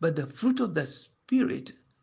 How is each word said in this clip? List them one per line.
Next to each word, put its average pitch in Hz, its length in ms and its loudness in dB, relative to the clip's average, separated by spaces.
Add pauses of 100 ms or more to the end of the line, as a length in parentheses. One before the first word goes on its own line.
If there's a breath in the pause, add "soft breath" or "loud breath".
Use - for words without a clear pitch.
"but 165 160 2
the 135 100 -2
fruit 254 320 0
of 202 160 0
the 147 100 0
Spirit - 840 -2 (320)